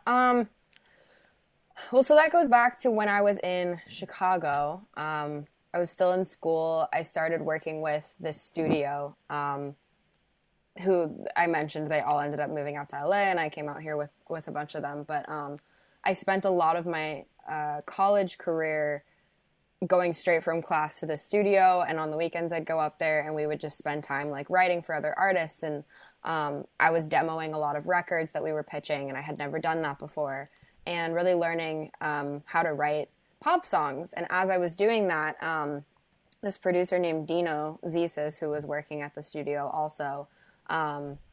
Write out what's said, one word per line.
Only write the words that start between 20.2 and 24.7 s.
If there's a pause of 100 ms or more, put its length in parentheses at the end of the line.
from
class
to
the
studio,
and
on
the
weekends
I'd
go
up
there
and
we
would
just
spend
time,
like,
writing